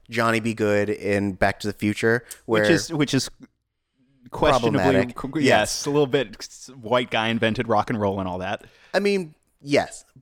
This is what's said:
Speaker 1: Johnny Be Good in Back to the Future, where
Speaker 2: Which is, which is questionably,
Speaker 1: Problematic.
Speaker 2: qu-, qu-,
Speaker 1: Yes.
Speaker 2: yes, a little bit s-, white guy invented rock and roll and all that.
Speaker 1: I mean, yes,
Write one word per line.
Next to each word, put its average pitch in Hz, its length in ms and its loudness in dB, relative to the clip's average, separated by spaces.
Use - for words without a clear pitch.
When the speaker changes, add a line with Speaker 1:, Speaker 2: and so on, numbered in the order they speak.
Speaker 1:
Johnny 113 320 2
Be 113 120 -2
Good 104 360 2
in 101 440 -2
Back 98 280 0
to 107 60 -6
the 101 60 -4
Future, 113 520 0
where 110 180 2
Speaker 2:
Which 104 80 6
is, 160 200 0
which 151 220 -2
is 131 160 0
questionably, 127 480 2
Speaker 1:
Problematic. - 360 2
Speaker 2:
qu-, - 140 -10
qu-, 147 100 -4
Speaker 1:
Yes. 143 80 0
Speaker 2:
yes, 110 380 0
a 147 40 -4
little 143 180 2
bit 120 320 -2
s-, - 300 -18
white 117 320 0
guy 113 180 0
invented 113 380 0
rock 107 220 2
and 117 100 -2
roll 101 200 0
and 92 80 -4
all 92 120 -6
that. 95 240 -8
Speaker 1:
I 185 60 2
mean, 196 360 -2
yes, 143 440 0